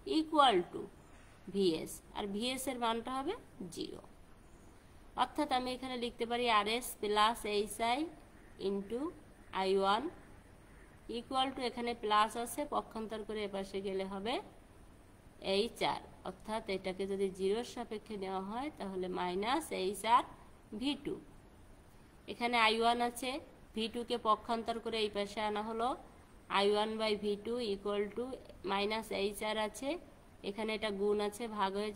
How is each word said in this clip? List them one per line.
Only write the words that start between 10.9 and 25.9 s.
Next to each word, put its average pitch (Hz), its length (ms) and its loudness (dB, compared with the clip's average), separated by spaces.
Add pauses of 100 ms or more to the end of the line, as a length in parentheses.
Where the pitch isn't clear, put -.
equal 262 360 0
to, 277 60 -8 (100)
এখানে 240 220 -2 (100)
plus 214 340 4
আছে, 233 240 -4 (140)
পক্ষান্তর 220 540 -4
করে 214 200 -4
এপাশে 196 280 -6 (100)
গেলে 190 260 -2
হবে 202 220 -2 (1200)
এইচ 233 260 0
আর। - 200 2 (220)
অর্থাৎ 214 380 -6 (140)
এটাকে 190 360 -2
যদি 196 140 0 (120)
জিরোর 202 360 2
সাপেক্ষে 220 500 -8
নেওয়া 190 260 -2
হয়, 254 180 -4 (100)
তাহলে 190 280 -4 (120)
মাইনাস 202 480 2 (160)
এইচ 196 200 -2 (140)
আর 262 80 6 (560)
ভি 277 120 0 (120)
টু। - 100 -2 (1120)
এখানে 240 280 0 (100)
আই 220 120 6
ওয়ান 233 200 4 (100)
আছে, 247 220 -4 (420)
ভি 220 120 0 (100)
টু 240 140 -4
কে 240 80 0 (120)
পক্ষান্তর 226 560 2
করে 226 200 -2
এই 214 120 0
পাশে 202 320 -2
আনা 208 200 0
হলো, 226 200 0 (720)